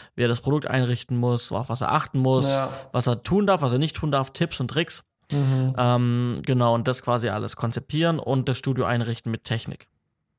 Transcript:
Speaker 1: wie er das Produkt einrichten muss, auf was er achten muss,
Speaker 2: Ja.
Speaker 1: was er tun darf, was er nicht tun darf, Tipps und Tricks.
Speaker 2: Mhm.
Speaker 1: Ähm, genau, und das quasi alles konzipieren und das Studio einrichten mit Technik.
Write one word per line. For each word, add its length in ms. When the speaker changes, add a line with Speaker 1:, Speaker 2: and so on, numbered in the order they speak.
Speaker 1:
wie 80
er 40
das 140
Produkt 260
einrichten 500
muss, 340
auf 180
was 120
er 100
achten 280
muss, 320
Speaker 2:
Ja. 180
Speaker 1:
was 160
er 160
tun 240
darf, 160
was 80
er 80
nicht 160
tun 160
darf, 200
Tipps 280
und 100
Tricks. 340
Speaker 2:
Mhm. 440
Speaker 1:
Ähm, 600
genau, 300
und 120
das 140
quasi 280
alles 260
konzipieren 640
und 280
das 120
Studio 260
einrichten 460
mit 120
Technik. 440